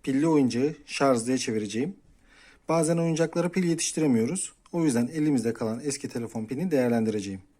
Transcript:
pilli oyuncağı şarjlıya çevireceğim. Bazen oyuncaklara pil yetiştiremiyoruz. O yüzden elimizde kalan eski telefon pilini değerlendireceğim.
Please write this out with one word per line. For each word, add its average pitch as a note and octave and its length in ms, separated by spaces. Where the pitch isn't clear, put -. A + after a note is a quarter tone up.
pilli C#3 260
oyuncağı C#3 460
şarjlıya B2+ 520
çevireceğim. A2 580
Bazen E3 280
oyuncaklara E3 520
pil F3+ 160
yetiştiremiyoruz. D#3 880
O E3+ 120
yüzden A#2+ 220
elimizde C#3 480
kalan A#2 300
eski C3+ 240
telefon A#2 360
pilini D3+ 260
değerlendireceğim. A2 720